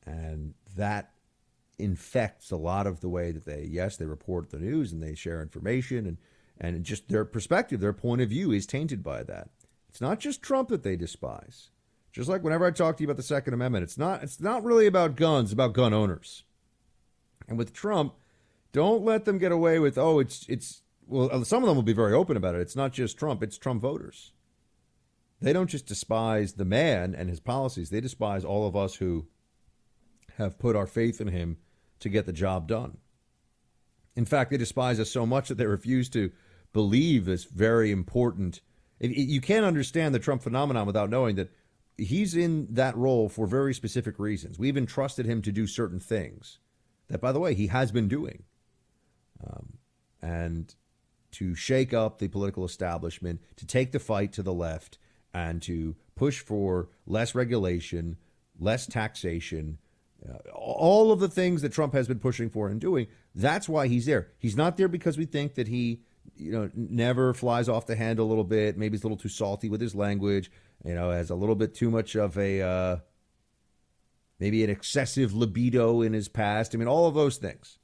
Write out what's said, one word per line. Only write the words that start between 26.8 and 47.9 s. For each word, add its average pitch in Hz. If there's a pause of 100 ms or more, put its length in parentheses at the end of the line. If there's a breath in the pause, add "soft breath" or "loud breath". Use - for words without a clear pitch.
and 90
his 85
policies. 127
They 107
despise 104
all 104
of 95
us 98
who 85 (1120)
have 101
put 117
our 101
faith 117
in 107
him 85 (440)
to 101
get 104
the 92
job 90
done. 110 (1160)
In 117
fact, 131
they 139
despise 123
us 107
so 120
much 127
that 123
they 120
refuse 123
to 101 (440 soft breath)
believe 113
this 90
very 110
important, 98 (380)
it, 120
it, 135
you 143
can't 214
understand 156
the 123
Trump 131
phenomenon 123
without 101
knowing 113
that 95 (460 soft breath)
he's 165
in 165
that 127
role 120
for 110
very 135
specific 117
reasons. 101
We've 135
entrusted 131
him 113
to 104
do 107
certain 95
things - (500)
that, -
by 127
the 139
way, 170
he 101
has 120